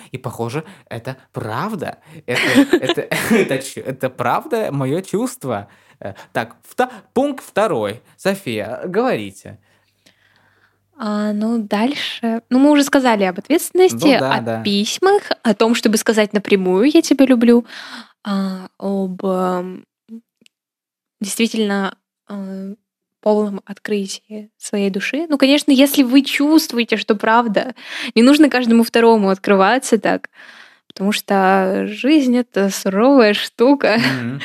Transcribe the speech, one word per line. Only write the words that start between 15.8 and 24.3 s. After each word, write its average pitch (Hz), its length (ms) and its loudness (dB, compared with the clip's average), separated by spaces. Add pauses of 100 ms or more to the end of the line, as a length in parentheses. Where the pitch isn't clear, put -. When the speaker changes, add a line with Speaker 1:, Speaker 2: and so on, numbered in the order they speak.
Speaker 2:
сказать 214 360 0
напрямую: 196 580 2
"Я 330 120 4
тебя 269 240 4
люблю", 240 380 4 (600)
а, 190 440 -6 (100)
об, 190 460 -4
эм, 185 600 -4 (1400)
действительно, 202 760 -2 (320)
э, 196 460 -12 (480)
полном 208 440 0
открытии 208 920 -10